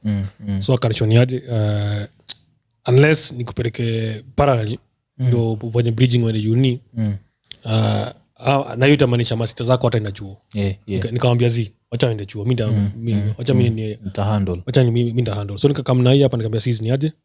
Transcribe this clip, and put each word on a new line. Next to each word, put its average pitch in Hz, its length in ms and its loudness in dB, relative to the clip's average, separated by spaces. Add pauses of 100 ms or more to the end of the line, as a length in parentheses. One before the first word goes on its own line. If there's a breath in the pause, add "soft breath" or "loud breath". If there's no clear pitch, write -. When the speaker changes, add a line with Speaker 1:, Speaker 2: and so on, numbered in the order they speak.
Speaker 1:
Mm, 104 200 -2 (240)
mm. 98 140 -2
Speaker 2:
So, 127 120 2
akanishoniaje, 120 760 2
uh, 104 540 -2 (840)
unless 143 440 4
nikupeleke 117 840 -4 (220)
parallel, 127 420 2 (400)
Speaker 1:
Mm. 131 80 0
Speaker 2:
ndio 117 260 2
ufanye 117 380 -2
bridging 120 340 2
uende 110 260 -2
uni. 127 300 2 (140)
Speaker 1:
Mm. 107 200 -2 (500)
Speaker 2:
Uh, 113 80 -6
ah, 110 1040 -2
na 127 100 2
hiyo 143 80 6
itamaanisha 120 420 0
masista 113 280 -6
zako 127 220 2
hataenda 107 260 0
chuo. 98 240 -14 (180)
Speaker 1:
Yeah, 98 200 0 (120)
yeah. 98 180 -4
Speaker 2:
Nika-, 113 80 -6
nikamwambia, 123 360 2
"Zi, 113 240 -2 (180)
wacha 120 160 2
waende 107 200 -4
chuo. 104 180 -10
Mi 123 100 2
nita-, 113 140 0
Speaker 1:
Mm, 104 280 2
Speaker 2:
mi, 113 180 -4
Speaker 1:
mm, 104 240 0
Speaker 2:
wacha 123 160 0
mi 123 160 4
Speaker 1:
mm. 113 60 -2
Speaker 2:
ni-, 107 280 -6
Speaker 1:
Nita 98 200 -4
handle. 95 420 0
Speaker 2:
wacha 131 180 4
ni-, 120 60 4
mi, 120 140 2
mi 117 80 -2
nita 117 220 -2
handle." 101 240 -8
So, 143 100 2
nikakam 131 340 2
na 127 100 6
hii 139 100 6
hapa, 127 140 2
nikamwambia, 110 240 -2
"Sis, 113 220 -4
ni 113 80 -2
aje?" 143 220 0 (120)